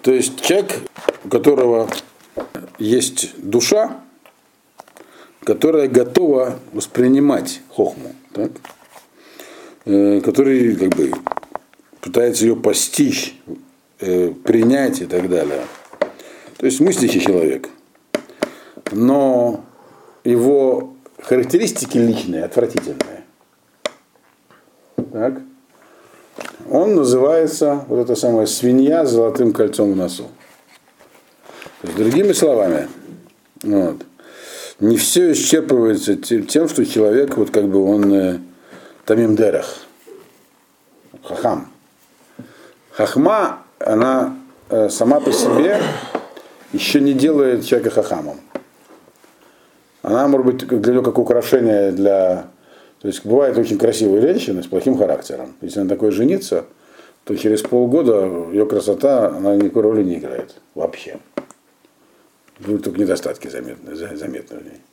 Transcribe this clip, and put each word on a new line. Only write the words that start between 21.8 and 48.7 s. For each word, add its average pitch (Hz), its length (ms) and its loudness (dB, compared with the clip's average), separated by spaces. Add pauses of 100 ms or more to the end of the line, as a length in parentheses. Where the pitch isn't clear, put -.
личные 90 460 -2
отвратительные. - 800 -4 (1900)
Так? 127 280 -4 (1300)
Он 180 240 2
называется, 143 920 2
вот 120 100 0
эта 120 160 0
самая 113 320 0
свинья 135 580 2
с 131 60 0
золотым 113 420 2
кольцом 104 400 0
в 95 40 0
носу. 90 280 -6 (1600)
То - 60 -10
есть, 82 80 -8
другими 139 360 2
словами, 101 560 2 (720)
вот, 95 340 0 (840)
не 110 160 4
все 175 360 2
исчерпывается 117 840 0
те-, 110 260 -2
тем, 156 260 0
что 135 180 0
человек, 117 500 2
вот 104 140 0
как 104 180 4
бы 95 160 2
он, 101 300 4
э, 92 240 0 (640)
тамим 110 320 2
дерах, 101 300 0 (1600)
хахам. - 460 -6 (1200)
Хахма, 165 680 0 (160)
она, 123 580 -2 (340)
э, 110 180 0
сама 123 320 0
по 135 120 0
себе 131 480 2 (920)
еще - 280 0
не 139 120 2
делает 135 540 2
человека 117 240 0
хахамом. 78 500 -4 (1600)